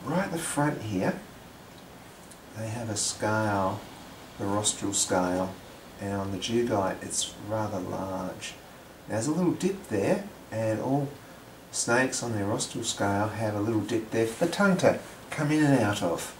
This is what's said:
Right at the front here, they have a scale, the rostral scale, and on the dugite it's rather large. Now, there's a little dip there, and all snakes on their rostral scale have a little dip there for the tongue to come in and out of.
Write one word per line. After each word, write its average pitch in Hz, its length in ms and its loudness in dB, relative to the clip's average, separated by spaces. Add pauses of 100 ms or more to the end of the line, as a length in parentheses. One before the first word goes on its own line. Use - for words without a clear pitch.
Right 170 220 2
at 196 60 -6
the 170 60 -2
front 147 440 0
here, 107 380 0 (1400)
they 110 100 -6
have 113 220 -4
a 104 80 -2
scale, 107 840 2 (580)
the - 80 -4
rostral 101 480 0
scale, 92 600 2 (460)
and 101 140 -4
on 98 180 -2
the 101 60 -4
dugite 110 640 0
it's - 320 -4 (160)
rather 107 300 -2
large. 92 760 -6 (540)
Now, 101 80 -4
there's 113 120 0
a 151 40 2
little 170 220 4
dip - 340 0
there, 123 380 2 (260)
and 110 300 0
all 139 260 2 (640)
snakes 127 520 2
on 120 80 -2
their 104 140 0
rostral 117 400 -2
scale 101 420 2
have 107 260 -2
a 104 60 0
little 107 220 2
dip 113 300 -2
there 113 140 4
for 139 200 0
the 170 60 2
tongue 196 260 6
to 110 200 6 (320)
come 151 220 0
in 156 100 6
and 139 200 8
out 104 200 2
of. 85 380 -2